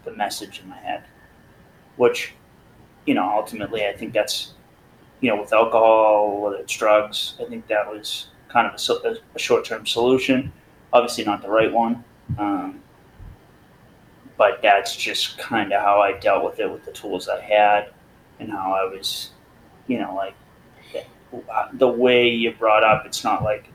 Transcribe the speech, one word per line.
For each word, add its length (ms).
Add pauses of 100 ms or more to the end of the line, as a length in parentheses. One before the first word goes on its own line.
the 80
message 500
in 80
my 80
head, 260 (920)
which, 360 (720)
you 80
know, 160
ultimately 580
I 60
think 220
that's, 400 (680)
you 80
know, 120
with 120
alcohol, 880
whether 160
it's 180
drugs, 680
I 40
think 220
that 200
was 420 (200)
kind 180
of 80
a 40
so-, 260
a, 120 (180)
a 40
short-term 480
solution. 640 (440)
Obviously 300
not 180
the 80
right 200
one. 320 (360)
Um, 420 (1600)
but 240
that's 340
just 400
kinda 420
how 220
I 120
dealt 300
with 180
it 100
with 160
the 60
tools 360
I 140
had 480 (500)
and 120
how 200
I 120
was, 480 (560)
you 100
know, 160
like, 200 (580)
the, 120 (680)
the 160
way 400
you 240
brought 320
up, 200
it's 200
not 180
like 320